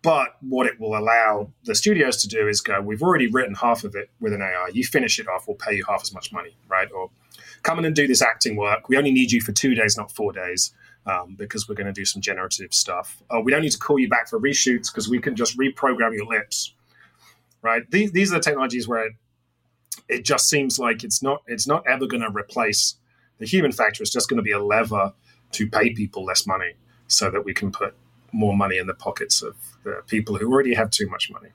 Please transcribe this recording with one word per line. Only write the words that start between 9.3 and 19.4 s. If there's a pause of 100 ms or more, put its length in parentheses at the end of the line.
you
for
two
days,
not
four
days, (340)
um,
because
we're
gonna
do
some
generative
stuff.
Uh,
we
don't
need
to
call
you
back
for
reshoots
'cause
we
can
just
reprogram
your
lips," (880)
right?
These,
these
are
the
technologies
where
it, (960)